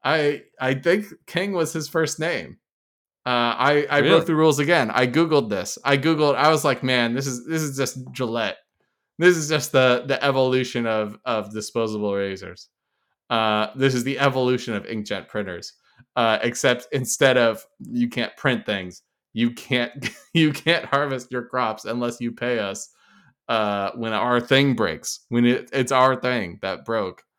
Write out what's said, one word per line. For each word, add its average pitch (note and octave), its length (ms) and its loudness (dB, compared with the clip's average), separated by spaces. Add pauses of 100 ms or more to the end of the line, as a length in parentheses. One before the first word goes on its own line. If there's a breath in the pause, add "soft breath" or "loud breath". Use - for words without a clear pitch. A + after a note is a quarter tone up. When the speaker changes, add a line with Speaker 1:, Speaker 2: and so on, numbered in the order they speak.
Speaker 1:
I, D3 380 0 (180)
I C3 140 2
think F3 320 2 (200)
King G3 260 -4
was E3 200 -2
his D#3 160 -6
first D#3+ 320 -2
name. C#3 380 -6 (680)
Uh, A#2+ 340 0
I, D3 320 2
I D3 80 2
Speaker 2:
Really? C#3+ 120 4
Speaker 1:
broke D#3+ 160 4
the D#3+ 100 0
rules D3+ 240 4
again. C#3+ 320 2
I B2+ 160 2
Googled D3 420 2
this. F#2+ 340 -4
I C#3 120 2
Googled, D3+ 400 2
I C#3 120 4
was D#3 160 2
like, C3+ 200 0
"Man, B2 300 2
this C3+ 120 -4
is, B2 180 -6
this D#3+ 160 -2
is C#3+ 160 -6
just C3+ 220 -4 (140)
Gillette. A#2 460 -4 (600)
This F3 180 6
is D3+ 120 -4
just D3+ 240 -2
the, B2+ 340 4
the C#3 160 -2
evolution C3 640 0
of, G#2+ 380 -2
of G#2+ 280 -4
disposable G#2+ 640 -4
razors. F#2+ 540 -8 (600)
Uh, G#2+ 460 0
this C3 200 2
is A#2+ 100 0
the C3+ 160 -4
evolution B2+ 540 0
of G2+ 100 -6
inkjet G#2 420 -6
printers." F#2+ 460 -8 (420 soft breath)
Uh, A2+ 280 2
except B2 500 0
instead B2+ 440 2
of, A2+ 300 2 (140)
"You A#2+ 280 -2
can't A#2+ 280 -6
print A#2+ 280 -2
things," F#2+ 380 -6 (300)
"You A#2 180 0
can't, B2 580 -6 (140)
<laughs> - 100 -20
you D#3+ 200 4
can't E3 320 -2
harvest C#3 480 -4
your B2 140 -4
crops A#2 380 -4
unless A#2+ 360 -4
you A#2+ 100 -4
pay A#2+ 300 -4
us, G2 280 -6 (600 soft breath)
uh, G#2 480 0
when A2+ 160 -4
our A#2+ 280 2
thing C3+ 360 2
breaks, E2+ 540 -4
when A#2+ 140 4
it, A#2+ 280 2
it's C3+ 180 0
our C3 240 6
thing A#2+ 480 -4
that F#2+ 220 -6
broke." G#2 400 -4 (140)